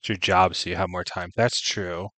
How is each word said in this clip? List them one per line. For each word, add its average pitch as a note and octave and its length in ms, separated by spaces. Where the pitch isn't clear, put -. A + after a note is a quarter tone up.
It's - 60
your G#2 80
job, F#2 380
so - 160
you E2+ 60
have F2+ 120
more F3 140
time. F2 320
That's - 260
true. F2+ 560